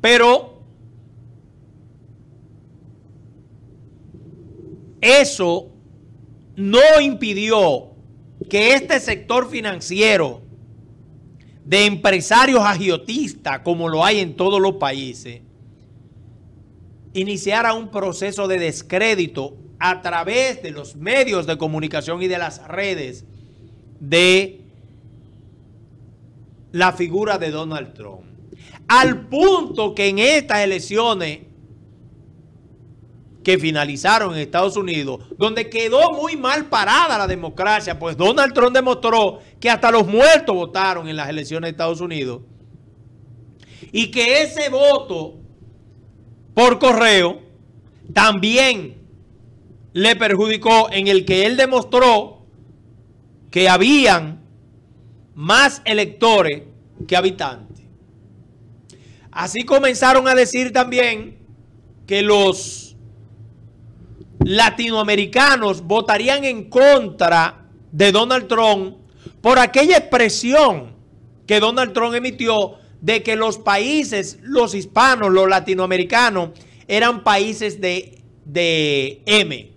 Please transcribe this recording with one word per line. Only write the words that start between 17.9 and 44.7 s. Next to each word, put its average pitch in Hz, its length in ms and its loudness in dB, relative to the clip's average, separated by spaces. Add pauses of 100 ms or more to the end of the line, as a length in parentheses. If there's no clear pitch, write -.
proceso 196 580 -6
de 190 100 -2
descrédito 170 1000 -4 (200)
a 180 220 -2
través 196 640 -4
de 165 80 -12
los 147 260 -18
medios 202 500 -2
de 156 120 -4
comunicación 156 640 -6
y 185 60 -2
de 180 100 -4
las 156 280 -10
redes 160 580 -8 (760)
de 180 600 2 (2000)
la 180 200 0
figura 180 460 -4
de 165 120 -8
Donald 151 440 -12
Trump. 98 300 -20 (600)
Al 254 420 2
punto 311 680 0
que 202 140 -2
en 196 100 -4
estas 262 420 0
elecciones 196 800 -4 (2000)
que 185 160 2
finalizaron 160 760 -2
en 156 60 -8
Estados 180 360 -2
Unidos, 151 440 -6 (180)
donde 220 320 -2
quedó 233 420 0
muy 311 240 -6
mal 285 300 -4
parada 247 500 0
la 202 100 -4
democracia, 180 720 -4
pues 165 180 -8
Donald 247 360 2
Trump 247 220 2
demostró 240 640 0 (220)
que 233 100 -2
hasta 226 200 2
los 226 160 4
muertos 269 480 4
votaron 175 540 -4
en 156 80 -8
las 147 120 -8
elecciones 156 400 -8
de 160 40 -10
Estados 165 280 -6
Unidos, 147 400 -8 (1500)
y 220 180 -4
que 247 320 0
ese 302 280 -4